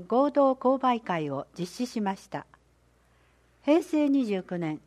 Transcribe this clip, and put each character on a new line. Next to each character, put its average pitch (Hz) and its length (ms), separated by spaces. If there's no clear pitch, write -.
合 269 240
同 269 220
購 262 260
買 247 220
会 160 300
を 139 160
実 180 100
施 247 200
し 240 140
ま 196 160
し - 120
た。 - 160
平 320 200
成 302 260
二 277 180
十 190 160
九 180 160
年 156 280